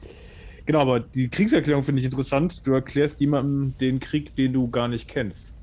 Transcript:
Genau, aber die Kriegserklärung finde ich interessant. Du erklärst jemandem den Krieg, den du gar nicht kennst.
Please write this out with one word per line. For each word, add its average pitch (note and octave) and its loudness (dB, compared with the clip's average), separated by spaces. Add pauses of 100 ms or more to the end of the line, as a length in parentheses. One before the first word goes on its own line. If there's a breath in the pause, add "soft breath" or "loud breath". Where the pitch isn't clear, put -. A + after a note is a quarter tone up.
(640 loud breath)
Genau, D3+ 4
aber B2+ 4
die B2+ -2
Kriegserklärung D3 2
finde C#3 0
ich C3 0
interessant. C3+ -2
Du C3+ 4
erklärst C#3 0
jemandem C#3 0
den C3 0
Krieg, - -6
den C3 2
du B2+ 0
gar A#2+ 0
nicht A#2+ -6
kennst. - -8